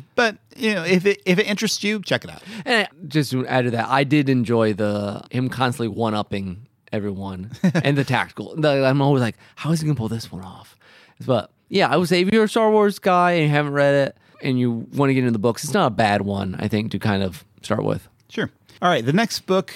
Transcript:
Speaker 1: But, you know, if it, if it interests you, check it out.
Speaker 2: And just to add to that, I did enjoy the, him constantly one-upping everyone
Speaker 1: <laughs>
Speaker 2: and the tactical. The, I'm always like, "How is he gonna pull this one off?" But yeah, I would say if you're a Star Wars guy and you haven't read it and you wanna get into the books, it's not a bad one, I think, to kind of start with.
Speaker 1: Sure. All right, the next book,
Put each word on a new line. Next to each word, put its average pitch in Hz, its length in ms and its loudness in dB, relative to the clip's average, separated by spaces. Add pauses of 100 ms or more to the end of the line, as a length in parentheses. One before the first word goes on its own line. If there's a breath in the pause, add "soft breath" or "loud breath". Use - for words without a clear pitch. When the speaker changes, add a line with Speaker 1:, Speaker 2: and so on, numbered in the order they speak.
(160)
Speaker 1:
But, 226 220 0 (180)
you 214 180 -2
know, 180 100 -4
if 180 220 2
it, 196 220 2
if 180 100 2
it 208 80 0
interests 208 380 -2
you, 208 180 -2
check 131 220 -2
it 85 80 -14
out. 78 100 -18 (240 loud breath)
Speaker 2:
And 226 220 0 (200)
just 147 240 0
to 127 140 -2
add 127 200 2
to 120 60 0
that, 113 160 -2
I 135 160 2
did 143 260 2
enjoy 117 440 2
the, 104 560 -4
him 127 200 -4
constantly 120 400 -2
one-upping 104 760 -4 (260)
everyone 98 680 -8
Speaker 1:
<laughs> - 60 -2 (200)
Speaker 2:
and 143 140 2
the 139 60 0
tactical. 110 520 -4
The, 143 300 2
I'm 135 160 2
always 139 200 4
like, 113 160 -2 (180 soft breath)
"How 147 160 -6
is 160 100 0
he 156 60 -4
gonna 151 80 0
pull 110 140 -4
this 113 220 -8
one 90 120 -14
off?" - 320 -20 (500 soft breath)
But 120 260 -2 (180)
yeah, 190 200 2
I 135 80 2
would 180 120 2
say 180 120 4
if 185 120 2
you're 220 120 4
a 202 40 -2
Star 220 220 2
Wars 208 280 4
guy 180 340 2
and 170 100 2
you 147 60 4
haven't 147 240 2
read 143 200 4 (140)
it - 100 -10 (240 soft breath)
and 131 180 0
you 120 340 -2
wanna 135 200 2
get 131 80 2
into 127 100 2
the 113 80 0
books, 113 240 0
it's 151 100 -4
not 190 140 4
a 110 80 0
bad 104 260 2
one, 98 380 -4
I - 80 -2
think, 107 240 -2
to 98 80 -4
kind 98 240 0
of 92 200 -6 (180)
start 107 220 -2
with. 104 240 -2 (220)
Speaker 1:
Sure. - 200 -6 (320 soft breath)
All 180 80 2
right, 139 160 0
the 131 60 2
next 208 300 0
book, 190 340 -2